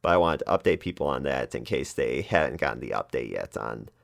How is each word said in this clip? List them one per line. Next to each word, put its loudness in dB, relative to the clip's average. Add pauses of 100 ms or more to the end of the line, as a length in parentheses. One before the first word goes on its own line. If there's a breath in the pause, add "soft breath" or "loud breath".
But 4
I 8
wanted 4
to -4
update 2
people -4
on -2
that -2
in -6
case -2
they 0
hadn't 2
gotten 0
the -8
update -4
yet -6
on -6 (160)